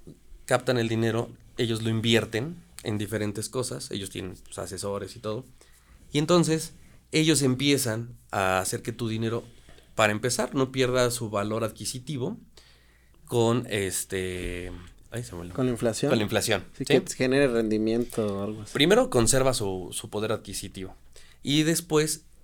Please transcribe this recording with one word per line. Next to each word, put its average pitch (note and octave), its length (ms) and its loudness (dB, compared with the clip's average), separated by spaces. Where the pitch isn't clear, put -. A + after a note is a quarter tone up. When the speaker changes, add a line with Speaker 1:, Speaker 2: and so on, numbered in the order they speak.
Speaker 1:
captan B2+ 320 2
el A2+ 120 2
dinero, A2+ 400 0
ellos A2+ 240 -2
lo A2+ 80 -2
invierten A2+ 720 2
en G#2+ 140 -2
diferentes G#2 500 -4
cosas, B2+ 440 -6
ellos G2 180 -6
tienen, F#2 240 -8
pues, - 160 -14
asesores G2 560 -8
y A2+ 40 -18
todo, G#2+ 260 -8
y D3 60 0
entonces D#3+ 560 2
ellos D#3 320 4
empiezan B2 760 2
a F#2 280 4
hacer F#2+ 220 -2
que A#2+ 100 -6
tu A#2 160 -4
dinero, A2 360 -2
para G#2+ 160 6
empezar, A#2 440 -2
no C3+ 160 2
pierda B2+ 400 2
su A#2 180 -6
valor G#2+ 340 -2
adquisitivo B2+ 760 -6
con, A#2 440 2
este, F2+ 1040 -4
ay, A#2+ 120 -8
se A#2+ 120 -14
me E2+ 60 -10
olvidó. F2+ 140 -10
Speaker 2:
¿Con B2+ 100 0
la B2+ 80 0
inflación? A#2 360 0
Speaker 1:
Con C3+ 80 4
la G#2+ 60 2
inflación, G2+ 400 0
Speaker 2:
Sí, - 80 -6
Speaker 1:
¿sí? C#3+ 140 6
Speaker 2:
que - 40 -2
genere C3+ 320 2
rendimiento A2+ 800 0
o G2+ 40 -4
algo G#2+ 200 -8
así. - 100 -16
Speaker 1:
Primero F#3+ 360 6
conserva C3 440 4
su, F#2+ 380 -4
su - 180 -10
poder G#2+ 220 -2
adquisitivo G2 640 -8
y D3 200 2
después D#3 600 2